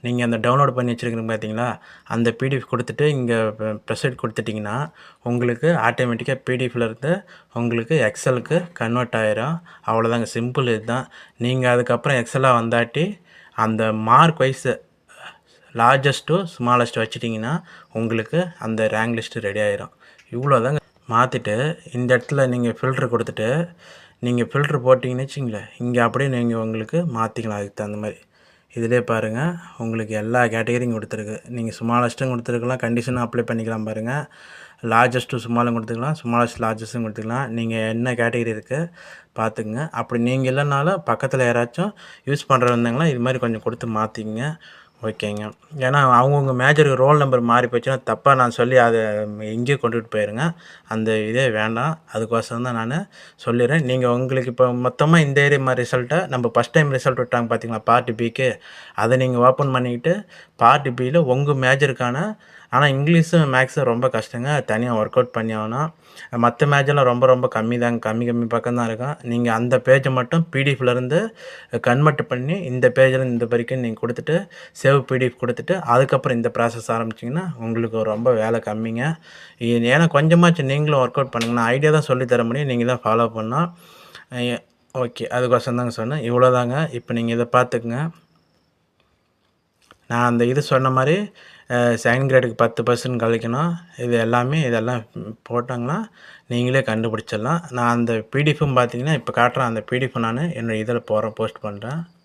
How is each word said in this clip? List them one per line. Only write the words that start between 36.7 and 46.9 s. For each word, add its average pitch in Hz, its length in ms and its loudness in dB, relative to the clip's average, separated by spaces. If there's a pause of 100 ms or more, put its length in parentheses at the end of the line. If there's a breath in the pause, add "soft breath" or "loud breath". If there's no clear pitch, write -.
கொடுத்துக்கலாம். 110 420 -6 (120)
நீங்க 113 180 -4 (160)
என்ன 120 160 -2 (120)
கேட்டகரி 117 360 0
இருக்கு 131 240 -6 (580 loud breath)
பார்த்துக்குங்க. 110 460 -4 (160)
அப்படி 117 280 -4
நீங்க 131 240 0
இல்லைனாலும் 147 480 0 (100)
பக்கத்துல 127 400 0
யாராச்சும் 123 420 -2 (360 loud breath)
யூஸ் 143 220 -4
பண்றவங்க 123 260 4
இருந்தாங்கன்னா, 120 360 0
இது 120 140 -2
மாதிரி 127 180 -2
கொஞ்சம் 110 220 -4
கொடுத்து 117 220 -6 (100)
மாத்திக்கங்க. 110 460 -4 (640 loud breath)
ஓகேங்க. 104 360 -6 (420)
ஏன்னா 139 140 2 (160)
அவங்கவுங்க 135 460 4
மேஜருக்கு 143 420 4